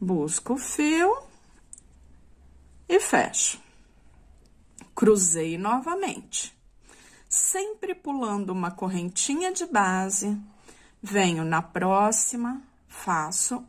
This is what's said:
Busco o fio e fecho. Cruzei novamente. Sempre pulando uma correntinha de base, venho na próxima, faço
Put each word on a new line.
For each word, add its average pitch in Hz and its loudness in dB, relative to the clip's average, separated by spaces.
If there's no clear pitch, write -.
Busco 180 0
o 285 -2
fio 320 2
e 359 6
fecho. - 0
Cruzei 165 4
novamente. 262 -4
Sempre 381 -2
pulando 220 -4
uma 180 -4
correntinha 190 -2
de 359 -4
base, 196 0
venho 185 2
na 160 0
próxima, 214 0
faço 175 -2